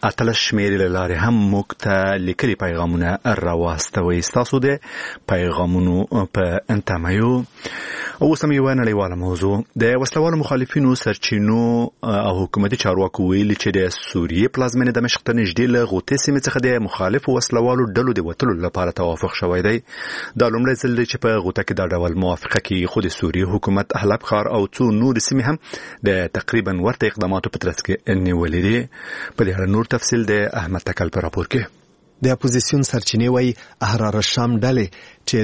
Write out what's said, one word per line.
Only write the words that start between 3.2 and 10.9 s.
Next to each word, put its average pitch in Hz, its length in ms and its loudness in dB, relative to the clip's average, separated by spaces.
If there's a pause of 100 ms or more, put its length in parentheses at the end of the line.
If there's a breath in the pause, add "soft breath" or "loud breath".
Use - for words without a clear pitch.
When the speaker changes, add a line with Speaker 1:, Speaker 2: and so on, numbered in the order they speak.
Speaker 1:
راواستوئ. 87 880 0
ستاسو 127 360 0
د - 20 4 (680 loud breath)
پیغامونو 90 920 0 (120)
په 95 80 2 (320)
انتمه 87 420 -2
یو. 117 120 2 (960 loud breath)
اوس 156 180 2
هم 151 60 2
یوه 135 280 4
نړیواله 101 360 0 (100)
موضوع. 92 280 0 (300)
د 117 180 4
وسلوالو 160 400 0
مخالفینو 131 640 2